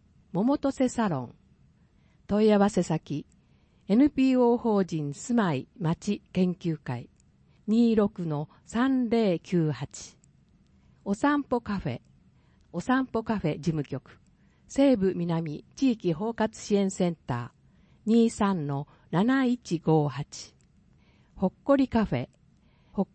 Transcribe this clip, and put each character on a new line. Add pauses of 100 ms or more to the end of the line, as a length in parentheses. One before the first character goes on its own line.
(320)
桃
戸
瀬
サ
ロ
ン。 (920)
問
い
合
わ
せ
先、 (640)
エ
ヌ
ピ
ー
オ
ー
法
人
住
ま
い (100)
町 (100)
研
究
会、 (580)
二
六
の (180)
三
零
九
八。 (880)
お
散
歩
カ
フ
ェ、 (680)
お
散
歩
カ
フ
ェ
事 (100)
務
局、 (480)
西
部
南 (100)
地
域
包
括
支
援
セ
ン (100)
タ
ー、
二
三
の (220)
七
一
五
八。 (800)
ほ
っ (120)
こ
り
カ
フ
ェ、 (640)
ほ
っ